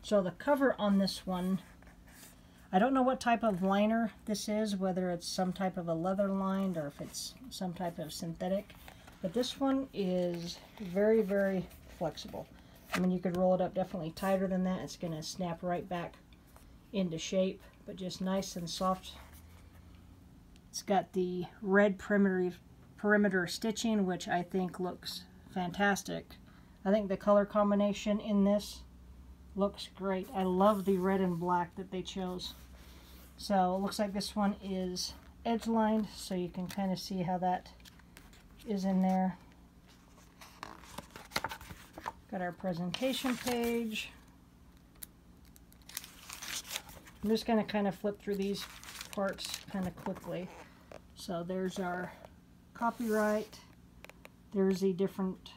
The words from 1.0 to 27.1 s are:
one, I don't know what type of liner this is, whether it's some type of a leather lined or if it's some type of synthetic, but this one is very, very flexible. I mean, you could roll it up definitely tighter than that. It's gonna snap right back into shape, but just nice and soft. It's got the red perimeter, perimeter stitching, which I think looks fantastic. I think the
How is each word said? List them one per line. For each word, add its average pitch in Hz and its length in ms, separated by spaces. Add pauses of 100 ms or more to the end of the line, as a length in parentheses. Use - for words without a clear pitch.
one, 185 320 (1120)
I 190 80
don't 254 140
know 262 80
what 254 180
type 233 240
of 196 180
liner 208 520 (100)
this - 240
is, 214 300
whether 185 340
it's 175 160
some 185 240
type 180 240
of 170 140
a 170 40
leather 190 360
lined 190 480
or 147 100
if - 140
it's - 320 (160)
some 180 240
type 175 260
of 156 140
synthetic, 185 600 (480)
but 175 120
this 247 260
one 269 340
is 175 640 (220)
very, 208 420
very 196 460 (320)
flexible. - 480 (480)
I 180 40
mean, 185 120
you 180 80
could 180 160
roll 185 180
it 180 60
up 180 140
definitely 180 380
tighter 190 360
than 185 160
that. 185 160
It's 135 160
gonna 165 260
snap 170 400
right 180 280
back 170 260 (760)
into 180 240
shape, 190 440 (240)
but 180 120
just 180 240
nice 190 340
and 170 140
soft. 185 420 (1600)
It's - 120
got 185 280
the 180 360 (140)
red 202 380
perimeter, 185 560 (400)
perimeter 208 500
stitching, 214 600
which 180 240
I 180 120
think 180 380
looks - 460 (280)
fantastic. 180 840 (480)
I 190 60
think 208 180
the 185 80